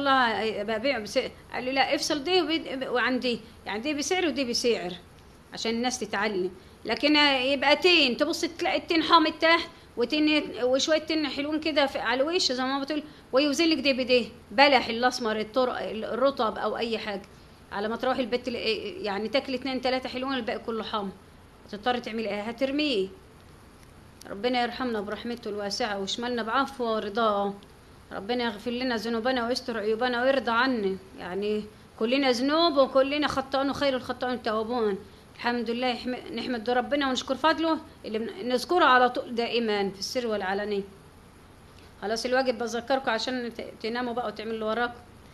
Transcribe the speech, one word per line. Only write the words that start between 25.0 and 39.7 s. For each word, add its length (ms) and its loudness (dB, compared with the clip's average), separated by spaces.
برحمته 480 -8
الواسعة 500 -4
ويشملنا 440 -4
بعفوه 520 0
ورضاه. 580 0
ربنا 320 -2
يغفر 280 -4
لنا 240 0
ذنوبنا 520 0
ويستر 300 -2
عيوبنا 460 0
ويرضى 280 2
عنا. 460 2
يعني 440 -2
كلنا 320 2
ذنوب 460 4
وكلنا 500 4
خطاءون 420 -2
وخير 260 0
الخطاءون 400 -4
التوابون. 640 0
الحمد 300 -2
لله، 180 -2
يحم-، 480 -6
نحمد 340 -4
ربنا 400 2
ونشكر 260 -2
فضله 420 2
اللي 140 -4
بن-، 280 -8
نذكره 380 2
على 240 8
طول 260 -6
دائمًا 540 0